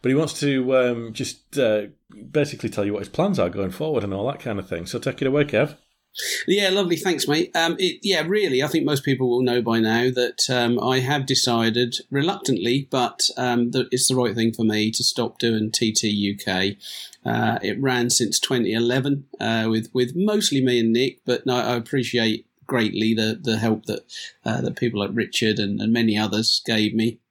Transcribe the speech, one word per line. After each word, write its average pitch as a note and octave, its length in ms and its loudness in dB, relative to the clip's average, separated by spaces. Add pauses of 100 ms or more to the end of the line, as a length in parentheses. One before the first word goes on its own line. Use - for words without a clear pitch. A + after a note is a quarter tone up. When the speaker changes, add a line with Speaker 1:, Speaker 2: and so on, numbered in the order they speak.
Speaker 1:
but B2 60 0
he C3+ 80 2
wants D3+ 240 -2
to, C3 360 2
um, A#2 360 0
just, - 480 -8
uh, G#2+ 220 4 (500)
basically C#3+ 380 -2
tell G2+ 140 -2
you G2+ 80 0
what G2+ 100 -4
his - 60 -10
plans F#3 300 0
are F2+ 100 2
going F#2+ 220 -2
forward D3 320 -2
and G2 100 -4
all G2+ 140 -2
that C#3 140 -6
kind G#2+ 180 -6
of F#2+ 100 -8
thing. E2+ 160 -6
So A#2+ 140 -8
take C3 240 -4
it C3 60 0
away, C#3+ 160 2
Kev. - 320 2 (720)
Speaker 2:
Yeah, G3 220 2
lovely. F#3 280 2
Thanks, E3 300 -2
mate. D#3 300 0
Um, E3 220 2
it, F3+ 240 -2
yeah, F3+ 240 2
really, E3+ 360 2
I D3+ 40 0
think C#3+ 180 0
most C#3+ 180 0
people C3 280 0
will B2+ 120 2
know B2 200 2
by A2+ 180 2
now A#2 300 2
that, B2 300 -2 (100)
um, B2 280 2
I B2+ 200 2
have C#3 260 0
decided, A#2+ 760 0 (100)
reluctantly, C3+ 800 0
but, B2 480 0
um, A#2+ 320 0
that B2 220 -2
it's B2+ 160 0
the C3 80 2
right A#2 180 0
thing A2+ 180 0
for A2+ 120 -2
me G#2+ 260 2
to - 120 -4
stop - 360 -2
doing A2 320 0
T A2 200 0
T G#2+ 180 -2
U G2+ 280 0
K. G2 400 -2 (480)
Uh, A#2 380 0
it G#2 180 -4
ran B2 300 0
since - 280 0
twenty A#2 360 0
eleven, C3 500 0 (160)
uh, A2+ 300 0
with, A2 240 0
with B2+ 200 0
mostly G3 460 2
me B2+ 200 4
and A2+ 120 4
Nick, B2 320 0
but B2 220 -2
no, B2+ 100 2
I A#2+ 200 0
appreciate A#2 680 0 (200)
greatly A2 480 2
the, A2 260 0
the A2 160 0
help A2 300 0
that, G#2+ 160 -6 (420)
uh, A#2+ 160 -2
that - 160 -4
people G#2+ 240 -2
like G2 140 -2
Richard A2 440 0
and, G2+ 220 -2
and A2 140 2
many A2+ 240 2
others G#2+ 480 0
gave G#2+ 280 0
me. A2+ 260 0 (100)